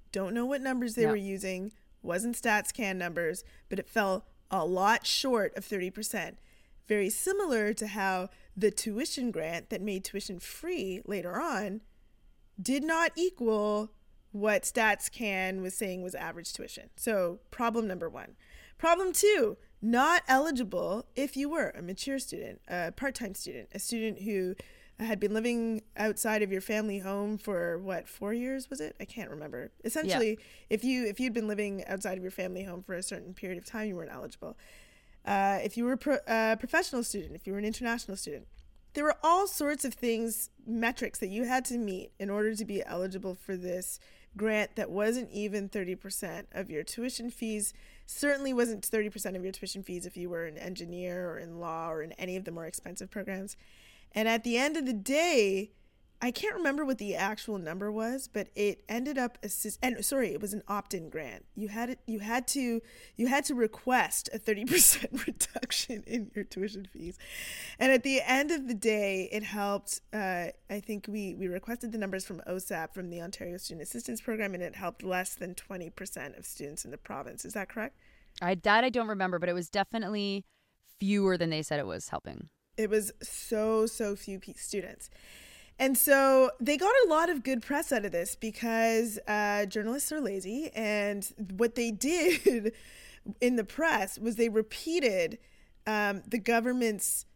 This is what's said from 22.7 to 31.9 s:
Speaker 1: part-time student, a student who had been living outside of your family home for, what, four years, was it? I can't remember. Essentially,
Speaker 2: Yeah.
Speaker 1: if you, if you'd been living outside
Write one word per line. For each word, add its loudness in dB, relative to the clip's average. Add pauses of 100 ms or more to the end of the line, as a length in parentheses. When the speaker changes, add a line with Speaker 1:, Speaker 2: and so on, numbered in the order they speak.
Speaker 1:
part-time -4
student, -10
a -8
student -2
who 0 (460)
had -2
been 2
living 0 (140)
outside 0
of 0
your 0
family -2
home -2
for, -2
what, -4
four -6
years, -4
was -8
it? -8
I -10
can't -10
remember. -10 (120)
Essentially, 2
Speaker 2:
Yeah. -2 (340)
Speaker 1:
if 0
you, 2
if -2
you'd 0
been 0
living -2
outside -4